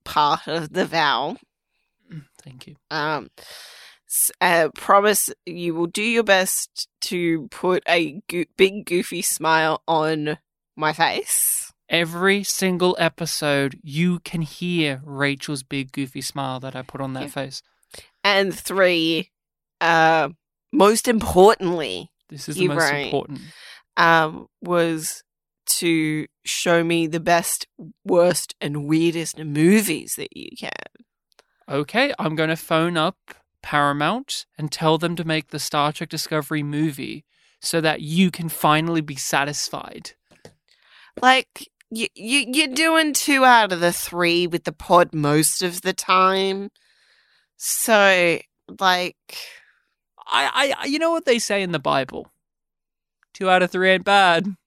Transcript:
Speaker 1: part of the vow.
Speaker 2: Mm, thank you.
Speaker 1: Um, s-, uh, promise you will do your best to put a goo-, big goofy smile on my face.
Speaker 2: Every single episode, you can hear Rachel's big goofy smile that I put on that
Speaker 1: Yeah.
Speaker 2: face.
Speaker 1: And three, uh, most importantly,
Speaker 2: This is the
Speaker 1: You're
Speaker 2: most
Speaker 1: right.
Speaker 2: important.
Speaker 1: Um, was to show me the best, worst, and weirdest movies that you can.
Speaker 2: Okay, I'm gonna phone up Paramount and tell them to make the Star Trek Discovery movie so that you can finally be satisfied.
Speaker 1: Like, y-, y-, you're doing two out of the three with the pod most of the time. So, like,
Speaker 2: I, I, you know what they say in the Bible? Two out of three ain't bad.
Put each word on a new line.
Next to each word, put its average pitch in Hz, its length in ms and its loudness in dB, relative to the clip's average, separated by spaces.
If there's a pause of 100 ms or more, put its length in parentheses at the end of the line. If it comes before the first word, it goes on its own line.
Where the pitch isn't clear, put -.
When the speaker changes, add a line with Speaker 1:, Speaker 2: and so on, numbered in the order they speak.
Speaker 1:
part 151 440 0
of 151 240 -6
the 185 140 -2
vow. 151 500 0 (720)
Speaker 2:
Mm, 151 140 -16 (180)
thank 131 240 -20
you. 147 100 -20 (140)
Speaker 1:
Um, 151 380 -4 (800)
s-, - 220 -2 (100)
uh, 170 340 2
promise 202 540 2 (160)
you 170 300 -6
will 170 140 -2
do 208 140 -6
your 226 200 0
best - 680 0 (140)
to 165 460 -2
put - 380 -2
a 170 400 0
goo-, 175 200 -6 (100)
big 190 300 2
goofy 175 340 -4
smile 160 680 0
on 156 520 -2 (360)
my 156 200 -2
face. - 800 -2 (160)
Speaker 2:
Every 175 540 0
single 180 540 0
episode, 147 840 -2
you 170 380 -2
can - 220 -8
hear 156 600 -4
Rachel's 139 580 -6
big 135 300 -8
goofy 135 300 -8
smile 131 380 -8
that 131 140 -14
I 131 60 -10
put 131 220 -12
on 135 120 -6
that 131 100 -8
Speaker 1:
Yeah. 143 40 -12
Speaker 2:
face. 135 340 -10 (600)
Speaker 1:
And 196 300 2
three, 170 760 0 (520)
uh, 160 480 4 (420)
most 202 360 6
importantly, 180 1040 2 (220)
Speaker 2:
This 143 160 -14
is 147 80 -8
the 190 60 0
Speaker 1:
You're 151 120 2
Speaker 2:
most 156 160 2
Speaker 1:
right. 143 140 -2
Speaker 2:
important. 139 360 -6 (580)
Speaker 1:
Um, 165 480 2 (160)
was 165 600 -2 (440)
to 156 600 -2 (200)
show 170 360 2
me 165 240 0
the 160 140 -4
best, 170 460 0 (380)
worst, 180 540 2
and 147 280 -6
weirdest 160 520 0
movies 156 800 2
that - 180 -12
you - 140 -16 (100)
can. - 120 -10 (960)
Speaker 2:
Okay, 202 500 -2
I'm 160 160 -4
gonna 160 220 0
phone 165 400 0
up 160 220 -2 (440)
Paramount 147 840 -2 (100)
and 151 160 -6
tell 160 240 2
them 170 200 -2
to 170 80 -6
make 156 240 -2
the 156 100 -10
Star 147 340 -2
Trek 160 160 -10
Discovery 156 540 -4
movie 147 640 -4 (340)
so 165 220 -2
that 156 180 -2
you 170 300 2
can 170 180 -8
finally 160 540 0
be 147 140 -12
satisfied. - 960 -6 (1080)
Speaker 1:
Like, 254 480 2 (220)
y-, 226 260 -6
y-, 240 320 -2
you're 294 200 0
doing 320 440 2
two 269 320 2
out 226 280 6
of 170 80 -4
the 175 120 4
three 175 540 0
with 165 180 -4
the 165 80 -6
pod 175 420 4
most 151 480 2
of 175 200 -4
the 185 100 -2
time. 190 760 2 (880)
So, 190 800 4 (420)
like, 180 580 -2 (880)
Speaker 2:
I, 277 540 0
I, - 60 -6
you 285 120 -2
know 330 120 0
what 330 160 -2
they 240 120 2
say 202 240 -2
in 180 100 -4
the 160 60 -4
Bible? 139 540 -4 (1000)
Two 190 160 -2
out 185 120 6
of 180 80 0
three 185 200 2
ain't 185 140 2
bad. 190 520 4 (100)